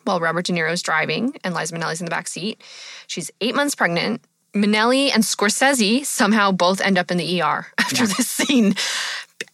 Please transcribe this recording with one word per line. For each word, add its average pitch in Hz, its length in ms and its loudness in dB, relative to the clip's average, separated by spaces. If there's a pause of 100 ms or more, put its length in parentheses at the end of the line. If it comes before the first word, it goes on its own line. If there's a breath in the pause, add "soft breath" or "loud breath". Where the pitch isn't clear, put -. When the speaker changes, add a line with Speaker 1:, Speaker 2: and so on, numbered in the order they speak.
Speaker 1:
while 190 160 0
Robert 165 260 0
De 190 60 -2
Niro 165 200 0
is 175 100 -4
driving 160 520 0 (100)
and 180 100 -4
Liza 160 200 -4
Minnelli's 165 260 -4
in 175 60 -6
the 165 40 -6
back 170 180 -6
seat, 185 320 -8 (460 loud breath)
she's - 240 -8 (100)
eight 226 140 -2
months 285 200 0
pregnant. 185 480 -2 (320)
Minnelli 220 600 4
and 220 80 4
Scorsese 240 840 2
somehow 208 460 2
both 190 300 2
end 196 180 2
up 175 120 -2
in 180 80 0
the 165 180 -2
E 170 40 0
R 151 320 -2
<laughs> - 60 -6
after 254 260 0
Speaker 2:
Yeah. 202 120 0
Speaker 1:
this 254 120 0
scene. 240 460 4 (800 loud breath)